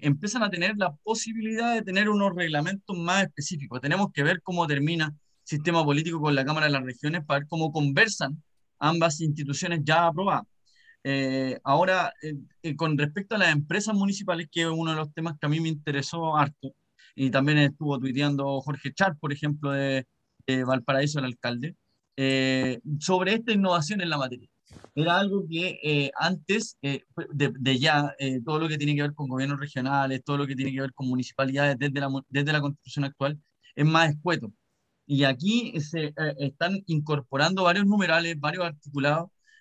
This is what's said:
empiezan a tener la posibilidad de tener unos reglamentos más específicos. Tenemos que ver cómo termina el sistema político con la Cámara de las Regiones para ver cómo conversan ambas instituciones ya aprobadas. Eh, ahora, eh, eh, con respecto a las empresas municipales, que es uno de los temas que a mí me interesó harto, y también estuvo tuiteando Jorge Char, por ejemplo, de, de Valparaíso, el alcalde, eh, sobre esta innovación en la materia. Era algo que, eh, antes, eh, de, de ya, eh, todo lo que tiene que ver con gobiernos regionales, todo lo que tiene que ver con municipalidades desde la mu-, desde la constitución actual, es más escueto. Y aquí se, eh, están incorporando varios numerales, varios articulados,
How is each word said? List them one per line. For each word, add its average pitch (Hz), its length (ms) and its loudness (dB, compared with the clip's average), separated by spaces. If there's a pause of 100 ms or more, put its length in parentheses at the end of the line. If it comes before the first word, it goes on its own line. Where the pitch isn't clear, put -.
empiezan 208 400 0
a 202 80 0
tener 185 260 -2
la 175 200 0
posibilidad 226 760 -2
de 220 80 0
tener 190 280 2
unos 202 260 2
reglamentos 175 600 -2
más 180 280 2
específicos. 143 580 -6
Tenemos 185 320 0
que 143 100 0
ver 175 200 2
cómo 175 240 -2
termina 151 400 0
el 151 60 -8 (300)
sistema 160 400 0
político 156 380 0
con 147 140 2
la 135 100 2
Cámara 151 220 2
de 143 60 2
las 135 100 0
Regiones 147 420 -4
para 143 140 0
ver 147 100 -8
cómo 160 220 0
conversan 156 720 2 (360)
ambas 165 420 2
instituciones 151 640 -2
ya 160 220 4
aprobadas. 165 400 0 (580)
Eh, 135 600 -2
ahora, 175 580 2
eh, 151 140 -8 (280)
eh, 160 120 -4
con 156 220 0
respecto 196 380 -2
a 208 40 0
las 175 120 4
empresas 185 440 0
municipales, 196 560 -2
que 170 100 0
es 165 60 2
uno 165 240 0
de 156 60 -2
los 151 160 -4
temas 160 260 -6
que 156 80 -2
a - 20 2
mí 156 100 2
me 160 100 0
interesó 151 680 -2
harto, 143 360 -2 (420)
y 131 160 0
también 143 280 4
estuvo 143 400 2
tuiteando 139 640 0
Jorge 139 320 -6
Char, 190 240 0
por 143 160 -4
ejemplo, 147 380 -2
de, 135 340 0 (420)
de 131 160 0
Valparaíso, 135 560 0
el 131 60 -2
alcalde, 123 500 -6 (420)
eh, 131 640 2 (200)
sobre 185 360 2
esta 233 160 -2
innovación 190 500 2
en 170 80 -2
la 151 80 0
materia. 123 320 -6 (460)
Era 170 240 4
algo 196 300 0
que, 165 340 -4
eh, 147 340 2
antes, 185 640 -2
eh, 139 220 -4 (280)
de, 143 280 2
de 131 200 2
ya, 147 400 4
eh, 131 240 -2
todo 156 160 0
lo 165 100 0
que 151 80 -2
tiene 147 180 0
que 147 80 0
ver 147 100 -2
con 147 140 -6
gobiernos 135 320 -2
regionales, 135 640 -2
todo 143 140 -2
lo 143 100 0
que 135 80 -6
tiene 135 180 -2
que 135 80 -4
ver 135 120 -6
con 135 140 -6
municipalidades 135 680 0
desde 143 220 -2
la 139 100 -2
mu-, 135 200 -4
desde 143 240 0
la 147 80 2
constitución 143 440 -4
actual, 143 340 -4 (360)
es 147 100 2
más 160 260 6
escueto. 151 400 -2 (540)
Y 143 200 2
aquí 170 560 0
se, 151 260 -4
eh, 151 60 -10 (260)
están 175 480 -2
incorporando 156 760 0
varios 185 220 4
numerales, 170 540 2
varios 170 260 -2
articulados, 147 640 -2 (320)